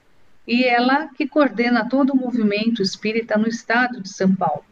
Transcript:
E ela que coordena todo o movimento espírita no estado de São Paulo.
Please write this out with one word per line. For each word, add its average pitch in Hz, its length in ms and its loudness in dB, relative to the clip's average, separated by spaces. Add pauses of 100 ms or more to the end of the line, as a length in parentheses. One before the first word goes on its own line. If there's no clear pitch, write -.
(460)
E 240 200 2
ela 254 420 2
que - 180 -6
coordena 240 600 0
todo 269 240 2
o 269 60 2
movimento 226 640 0
espírita 214 560 -2
no 220 100 0
estado 240 540 -2
de - 80 -12
São 190 260 0
Paulo. 160 360 -4